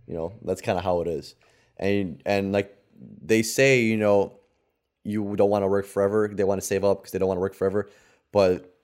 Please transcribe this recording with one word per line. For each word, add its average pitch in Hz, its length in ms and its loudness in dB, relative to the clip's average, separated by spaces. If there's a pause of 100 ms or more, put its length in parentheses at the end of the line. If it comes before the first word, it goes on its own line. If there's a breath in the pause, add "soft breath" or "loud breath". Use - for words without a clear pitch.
You 85 80 -12
know, 85 180 -8 (100)
that's 92 180 -6
kinda 95 200 -2
how 90 200 -2
it 82 60 -6
is. 76 280 -8 (420 soft breath)
And, 98 480 -2
and, 98 260 0
like, 101 220 -2 (480)
they 113 200 2
say, 131 400 2
you 113 160 0
know, 101 420 2 (640)
you 104 320 -6
don't 101 140 4
wanna 101 180 2
work 98 180 0
forever. 104 480 0
They 101 100 0
wanna 98 180 0
save 98 240 -2
up 98 180 0
'cause - 80 -20
they 92 80 -4
don't 95 80 0
wanna 92 140 -2
work 98 120 -2
forever. 98 360 -2 (420 soft breath)
But, 92 420 2 (100)